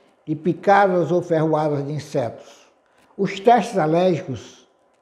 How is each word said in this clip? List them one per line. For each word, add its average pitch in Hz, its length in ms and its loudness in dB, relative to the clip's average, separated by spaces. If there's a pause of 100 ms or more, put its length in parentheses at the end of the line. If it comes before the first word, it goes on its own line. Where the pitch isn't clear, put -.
(240)
e 151 120 -6
picadas 185 760 2
ou 175 100 0
ferroadas 156 640 0
de 139 80 -8
insetos. - 760 -8 (500)
Os - 220 -4
testes 233 360 2
alérgicos 160 920 -2 (340)